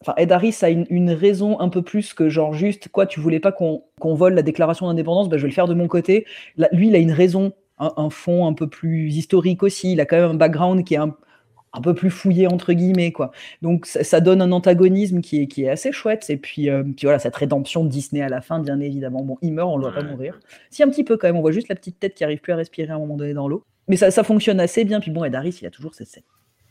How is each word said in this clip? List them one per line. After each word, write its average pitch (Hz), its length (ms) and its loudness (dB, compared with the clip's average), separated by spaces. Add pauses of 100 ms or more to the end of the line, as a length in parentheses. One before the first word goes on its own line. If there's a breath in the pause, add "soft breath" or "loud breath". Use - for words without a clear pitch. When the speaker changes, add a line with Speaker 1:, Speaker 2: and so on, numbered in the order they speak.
Speaker 1:
enfin, - 160 -6
Ed 175 140 4
Harris 208 300 2
a 170 80 4
une, 170 200 0
une 175 220 2
raison 196 480 2
un 180 100 0
peu 180 120 -2
plus 202 320 -4
que 156 160 2
genre 156 240 0
juste, 196 360 -4
quoi, 196 160 2
tu 190 140 -8
voulais 160 200 0
pas 190 120 0
qu'on, 160 320 -4 (160)
qu'on 160 160 -2
vole 180 180 4
la 170 100 4
déclaration 160 440 0
d'indépendance, 170 420 -2
bah, 160 80 0
je 139 60 -2
vais 143 60 0
le - 60 -6
faire 180 120 2
de 170 60 0
mon 170 140 0
côté. 185 380 0 (320 loud breath)
Là, 160 140 4
lui, 185 180 4
il 208 60 6
a 170 40 8
une 165 120 4
raison, 185 420 2 (260)
un, 156 180 -4
un 151 120 -2
fond 175 380 0
un 156 60 0
peu 151 140 -4
plus 160 420 -4
historique 175 540 0
aussi. 190 300 0
Il 156 80 2
a 139 40 2
quand 165 120 2
même 175 140 4
un 160 40 -2
background 170 480 2
qui 165 120 -2
est - 20 0
un, 151 180 -2 (600 soft breath)
un 120 60 -10
peu 170 140 0
plus 180 160 0
fouillé, 185 340 2
entre 180 280 0
guillemets, 175 380 2
quoi. 131 200 -6 (320 loud breath)
Donc, 170 240 0
ça, - 160 -4
ça - 180 4
donne 185 220 4
un 180 80 2
antagonisme 180 680 2
qui 151 200 -2
est, 139 60 -2
qui 139 160 -6
est 131 60 -2
assez 262 220 -4
chouette. 220 380 -4
Et 147 80 -2
puis, 143 320 -4
euh, 139 140 -2
puis 139 220 -6
voilà, 143 120 4
cette - 180 -4
rédemption 143 480 -2
de 151 60 0
Disney 143 320 -6
à 139 80 -4
la 131 120 -6
fin, 165 180 -6
bien 139 200 -4
évidemment. 135 440 -6
Bon, 131 180 -8
il 165 120 -2
meurt, 175 200 -2
on 143 40 -2
le 135 40 -2
voit 127 100 -4
pas 143 120 -6
Speaker 2:
Ouais. 147 80 -10
Speaker 1:
mourir. 135 280 -12 (300 soft breath)
Si, - 140 0
un 277 40 4
petit 285 160 0
peu 226 140 0
quand 180 100 0
même, 175 80 2
on 165 60 -2
voit 156 100 2
juste 220 180 -4
la 196 60 -6
petite - 240 -16
tête 196 140 -6
qui - 100 -8
arrive 151 180 -4
plus 175 120 -4
à 165 40 -4
respirer 160 340 -8
à 156 40 -8
un 151 40 -8
moment 147 180 -8
donné 147 160 -6
dans 139 140 -6
l'eau. 160 160 -6 (240)
Mais 185 100 2
ça, 185 140 6
ça 214 120 2
fonctionne 214 360 2
assez 180 260 0
bien. 208 140 -2
Puis 170 100 -8
bon, 165 140 -4
Ed 131 100 -4
Harris, 151 300 -6
il - 20 -12
a 85 60 -12
toujours 156 240 -18
cette, - 140 -20
cette - 160 -20 (460)